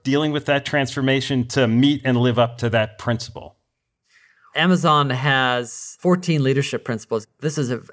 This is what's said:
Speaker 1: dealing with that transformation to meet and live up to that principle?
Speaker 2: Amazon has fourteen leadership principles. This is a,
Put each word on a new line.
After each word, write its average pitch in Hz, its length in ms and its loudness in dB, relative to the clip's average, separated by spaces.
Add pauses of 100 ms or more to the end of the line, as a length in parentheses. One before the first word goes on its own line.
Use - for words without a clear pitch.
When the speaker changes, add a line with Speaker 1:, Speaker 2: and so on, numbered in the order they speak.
Speaker 1:
dealing 147 280 0
with 147 140 -4
that 139 200 0
transformation 135 800 0
to 127 200 2
meet 131 380 2
and 127 120 2
live 120 200 2
up 120 220 0
to 117 100 -2
that 110 300 -2
principle? - 560 -6 (960)
Speaker 2:
Amazon 156 560 2
has 123 920 -2
fourteen 175 440 0
leadership 131 420 0
principles. 113 400 -4 (140)
This 151 180 -4
is 127 140 -2
a, 127 100 -6 (120)